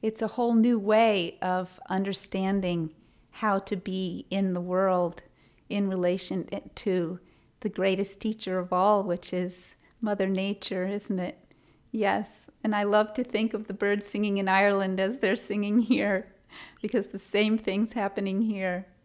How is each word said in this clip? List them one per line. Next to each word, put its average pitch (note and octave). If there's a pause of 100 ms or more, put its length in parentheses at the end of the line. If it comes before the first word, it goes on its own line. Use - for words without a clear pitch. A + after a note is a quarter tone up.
It's A3
a A3
whole A#3+
new A3+
way G#3
of F#3
understanding F#3+ (460)
how G3+
to G3
be F#3
in F#3+
the F3+
world F3+ (460)
in G3+
relation F#3 (260)
to F3+ (420)
the G#3+
greatest F#3+
teacher G#3+
of F3+
all, G3
which F3
is F3+ (240)
Mother G3+
Nature, F#3+
isn't G3+
it? - (540)
Yes. G3+ (140)
And A3
I G#3
love G#3+
to B3
think A3
of G#3+
the G3
birds G3+
singing G3+
in F#3+
Ireland G3
as G3
they're G3+
singing G#3
here, G#3 (460)
because G#3
the G3
same G#3+
thing's G#3+
happening G3+
here. F#3+ (180)